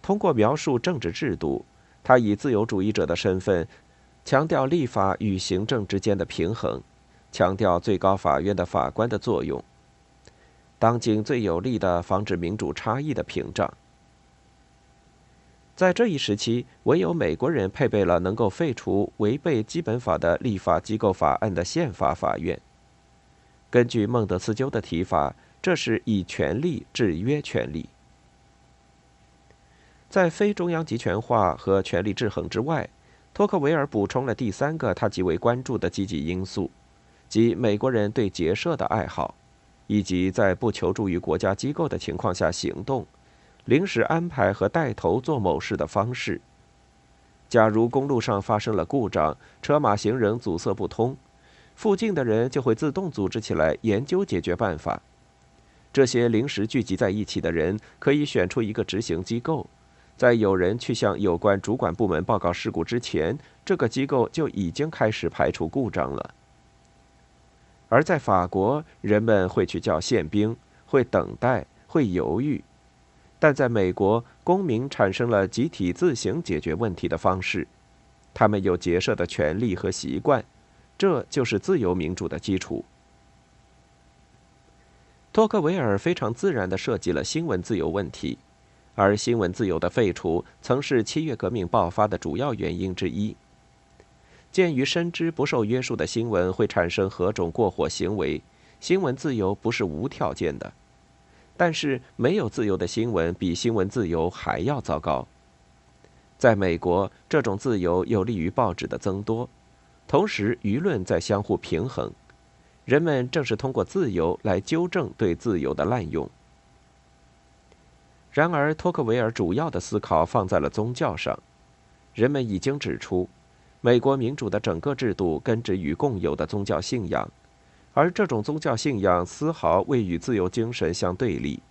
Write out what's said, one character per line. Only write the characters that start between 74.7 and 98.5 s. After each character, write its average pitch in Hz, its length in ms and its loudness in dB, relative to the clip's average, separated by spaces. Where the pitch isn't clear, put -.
产 104 240 2
生 120 160 -2
了 98 200 4
集 123 200 -2
体 90 240 -2
自 175 220 2
行 117 300 -4
解 76 160 -2
决 78 160 -2
问 104 180 -2
题 85 140 -4
的 82 100 0
方 92 240 0
式， - 260 -4
他 113 120 4
们 104 140 2
有 92 160 2
结 87 220 2
社 107 160 0
的 90 100 -2
权 85 340 0
利 95 160 0
和 95 140 -4
习 71 300 -6
惯， 120 260 2
这 180 320 2
就 135 160 -2
是 113 140 0
自 185 220 0
由 90 160 2
民 87 180 -2
主 90 140 -6
的 - 100 -6
基 - 220 -2
础。 - 260 -8
托 220 140 6
克 214 120 2
维 170 200 2
尔 104 180 2
非 170 160 0
常 113 180 -2
自 185 220 0
然 95 160 0
地 95 80 -2
涉 110 220 -2
及 87 120 -2
了 73 120 0
新 165 240 -4
闻 92 160 -2
自 113 120 -2
由 78 140 0
问 90 220 -4
题， - 260 -6
而 101 240 6
新 117 220 0
闻 90 120 2
自 107 140 -2
由 82 140 0
的 87 100 0
废 101 240 2
除 85 320 -2
曾 127 180 0
是 131 240 2
七 156 200 -4
月 143 120 -4
革 95 140 -4
命 104 180 -4
爆 92 220 2
发 107 180 2
的 95 120 -2
主 73 180 -4
要 135 160 -2
原 85 240 -4
因 92 160 -4
之 90 160 -4
一。 104 260 -4
鉴 175 240 2
于 127 100 2
深 170 260 -2
知 165 200 -2
不 147 160 -2
受 117 180 2
约 123 160 0
束 123 140 -4
的 85 100 -2
新 117 240 -4
闻 90 240 2
会 104 140 0
产 87 200 0
生 95 220 0
何 95 240 0
种 85 160 -2
过 98 220 0
火 76 180 -2
行 98 280 -4
为， 76 220 -2